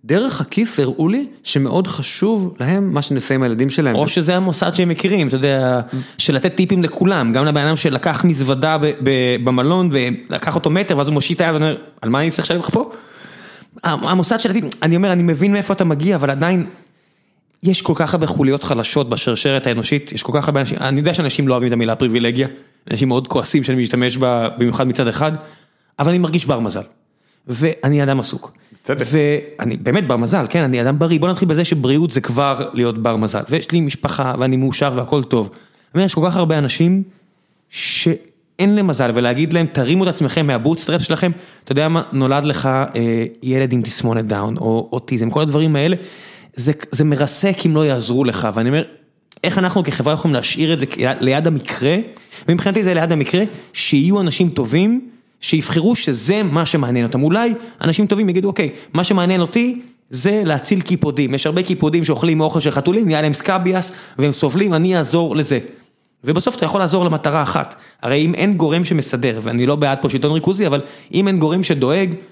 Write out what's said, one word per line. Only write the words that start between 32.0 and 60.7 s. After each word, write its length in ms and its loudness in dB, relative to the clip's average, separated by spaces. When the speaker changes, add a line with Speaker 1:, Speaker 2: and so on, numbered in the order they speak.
Speaker 2:
זה 100 -2
כבר 520 -2
להיות 240 0
בר 180 0
מזל, 340 -2
ויש 220 -2
לי 100 2
משפחה, 580 -2
ואני 180 0
מאושר 380 0
והכל 280 0
טוב. 260 0
אני 100 -20
אומר, 100 4
יש 80 0
כל 120 0
כך 100 0
הרבה 220 2
אנשים 460 2
שאין 1080 -2
להם 120 2
מזל, 260 0
ולהגיד 400 0
להם, 120 2
"תרימו 380 0
את 60 2
עצמכם 380 0
מהבוטסטראפ 540 0
שלכם", 300 0
אתה 80 -8
יודע 160 2
מה, 140 2
נולד 320 2
לך, 220 -2
אה, 600 0
ילד 300 0
עם 80 2
תסמונת 440 -2
דאון, 320 -2
או 360 -2
אוטיזם, 360 -2
כל 120 0
הדברים 340 2
האלה, 200 2
זה, 180 -2
זה 120 0
מרסק 600 0
אם 100 2
לא 100 4
יעזרו 400 0
לך, 280 -2
ואני 160 0
אומר, 140 0
איך 140 0
אנחנו 260 0
כחברה 300 -2
יכולים 220 0
להשאיר 380 0
את 60 -2
זה 60 0
ליד 280 0
המקרה? 500 0
ומבחינתי 360 0
זה 100 2
ליד 180 0
המקרה, 320 0
שיהיו 480 2
אנשים 280 0
טובים, 600 0
שיבחרו 540 0
שזה 480 0
מה 220 0
שמעניין 400 0
אותם. 180 0
אולי 300 2
אנשים 260 2
טובים 220 2
יגידו, 180 0
"אוקיי, 220 -2
מה 100 0
שמעניין 380 2
אותי 400 0
זה 360 0
להציל 360 0